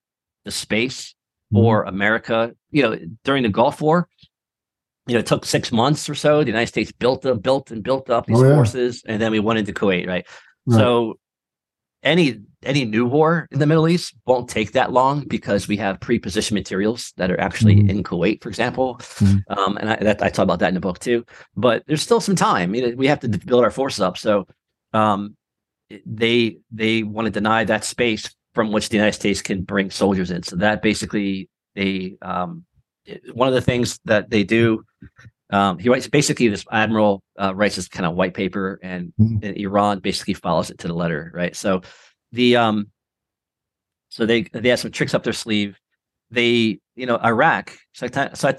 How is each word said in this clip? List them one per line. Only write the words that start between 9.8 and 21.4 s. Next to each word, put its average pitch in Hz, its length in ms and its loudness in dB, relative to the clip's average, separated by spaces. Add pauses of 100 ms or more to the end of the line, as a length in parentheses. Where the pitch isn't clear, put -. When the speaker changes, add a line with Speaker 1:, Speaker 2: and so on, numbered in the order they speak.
Speaker 1:
right? 90 180 -4 (380)
Speaker 2:
Right. 117 140 4
Speaker 1:
So 120 400 2 (840)
any, 139 380 2 (220)
any 139 240 -2
new 110 180 0
war 156 460 2
in 139 80 -4
the 147 80 2
Middle 160 200 4
East 170 280 0 (100)
won't 123 240 0
take 110 240 -4
that 131 200 0
long 135 360 2
because 101 400 -2
we 104 80 0
have 98 240 -4
pre-positioned 107 580 -2
materials 104 600 -2
that 92 120 -2
are - 80 0
actually 101 380 4
Speaker 2:
Mm-hmm. 101 140 6
Speaker 1:
in 98 120 -2
Kuwait, 92 400 -2
for - 60 -12
example. 123 480 -4
Speaker 2:
Mm-hmm. 98 640 0
Speaker 1:
Um, 98 180 -2
and 107 140 -2
I, 110 60 0
that, 104 260 0
I 95 80 2
talk 101 140 0
about 90 160 2
that 101 80 2
in 90 60 -2
the 90 60 -2
book 90 200 -6
too. 120 240 -2 (300)